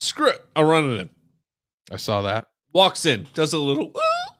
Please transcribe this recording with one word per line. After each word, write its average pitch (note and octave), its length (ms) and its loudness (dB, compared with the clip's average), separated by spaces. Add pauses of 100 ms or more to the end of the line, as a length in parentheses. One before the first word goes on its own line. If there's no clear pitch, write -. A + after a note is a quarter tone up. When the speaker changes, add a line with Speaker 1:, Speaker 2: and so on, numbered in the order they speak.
Speaker 1:
"Screw - 280 0
it, - 140 -2 (140)
I'll D#3 80 4
run D#3 260 4
it A2 100 -2
in." F2 100 -10 (800)
Speaker 2:
I F#2+ 60 -12
saw G2+ 260 -2
that. G2+ 240 -2 (260)
Speaker 1:
Walks F#3 320 2
in, C#3+ 300 0
does D#3 180 -2
a E3 60 -2
little, C#3+ 360 -2
uh, E5+ 460 -2